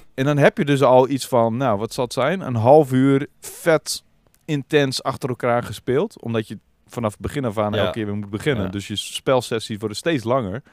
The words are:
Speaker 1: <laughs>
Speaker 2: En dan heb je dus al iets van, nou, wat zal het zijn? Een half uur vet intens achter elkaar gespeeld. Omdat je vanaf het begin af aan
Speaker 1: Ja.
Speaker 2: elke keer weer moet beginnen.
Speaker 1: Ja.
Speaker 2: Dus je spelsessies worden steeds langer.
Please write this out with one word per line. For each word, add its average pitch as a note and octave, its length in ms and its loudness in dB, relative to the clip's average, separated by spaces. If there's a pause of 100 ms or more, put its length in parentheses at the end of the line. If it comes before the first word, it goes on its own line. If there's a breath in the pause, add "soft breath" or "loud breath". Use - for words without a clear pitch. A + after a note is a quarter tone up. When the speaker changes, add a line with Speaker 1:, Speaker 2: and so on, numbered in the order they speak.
Speaker 1:
<laughs> - 100 -20
Speaker 2:
En C3 100 -2
dan D3 140 2
heb D3+ 200 4
je - 60 0
dus C#3 180 2
al B2+ 260 6
iets C3+ 200 -4
van, A2+ 280 2
nou, B2 220 0
wat A2+ 140 -6
zal C3+ 120 -4
het A#2 80 -8
zijn? D#3 280 -2
Een C3 140 -6
half C3 380 6
uur C3+ 340 4 (140)
vet - 600 -2 (420)
intens C#3+ 580 0
achter C3 260 -4
elkaar A#2+ 340 -2
gespeeld. B2 600 -4
Omdat A2+ 260 -4
je G#2+ 100 -12 (280)
vanaf A2+ 260 -4
het - 80 -18
begin C3+ 240 -6
af A2 140 -4
aan G#2 140 0
Speaker 1:
Ja. G#2+ 60 -2
Speaker 2:
elke F#2+ 140 0
keer G#2+ 140 -6
weer G2+ 100 -6
moet G2+ 140 -8
beginnen. G#2+ 340 -4
Speaker 1:
Ja. F#2 60 -6
Speaker 2:
Dus G2 160 -8
je G#2 100 -8
spelsessies A#2 840 -2
worden G#2 180 -8
steeds D3+ 280 -2
langer. A#2 380 -2 (100)